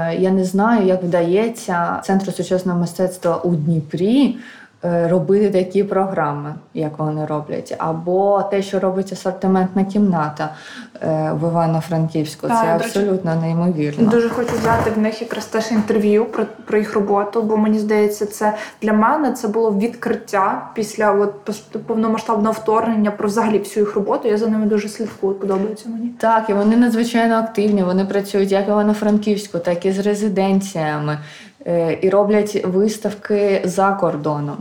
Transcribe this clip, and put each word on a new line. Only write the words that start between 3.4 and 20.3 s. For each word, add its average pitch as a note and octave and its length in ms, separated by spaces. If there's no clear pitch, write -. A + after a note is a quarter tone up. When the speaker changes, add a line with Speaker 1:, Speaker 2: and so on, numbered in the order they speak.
Speaker 1:
Дніпрі, E3+ 800
е, E3+ 220
робити F#3 420
такі G3 200
програми, E3+ 720
як D3+ 260
вони D3+ 260
роблять, - 520
або F3+ 720
те, G3 100
що G3 180
робить F#3+ 340
асортиментна F#3+ 720
кімната, E3+ 640
е, D#3 300
в D#3 160
Івано-Франківську. D#3+ 1000
Speaker 2:
Так, A#3 140
Speaker 1:
Це - 20
Speaker 2:
до - 100
речі, - 160
Speaker 1:
абсолютно F#3 360
неймовірно. E3 760
Speaker 2:
дуже A#3 180
хочу A#3+ 280
взяти A3+ 340
в G#3+ 60
них G#3+ 240
якраз A3 240
теж G#3+ 260
інтерв'ю G#3 540
про, A3+ 200
про G#3+ 120
їх G#3+ 160
роботу, G3+ 480
бо G#3+ 160
мені G#3+ 220
здається, G#3 460
це G#3 280
для G#3+ 120
мене B3 380
це - 160
було A3 240
відкриття A3 1040